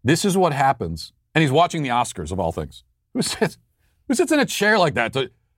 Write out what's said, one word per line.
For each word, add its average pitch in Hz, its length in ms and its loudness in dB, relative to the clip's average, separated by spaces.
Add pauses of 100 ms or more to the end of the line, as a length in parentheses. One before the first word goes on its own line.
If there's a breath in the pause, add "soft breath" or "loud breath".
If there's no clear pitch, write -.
This 156 220 2
is 190 120 2
what 180 160 2
happens. 131 600 -2 (220)
And 160 80 4
he's 135 100 2
watching 165 300 2
the 131 80 -4
Oscars, 113 420 -4
of 92 60 -4
all 82 140 -2
things. - 320 -10 (280)
Who 254 80 -4
sits, - 380 -4 (500)
who 277 60 -2
sits 320 180 0
in 302 60 2
a 240 80 2
chair 214 320 0
like 160 160 2
that? 117 200 -2
To, 131 160 -4 (280)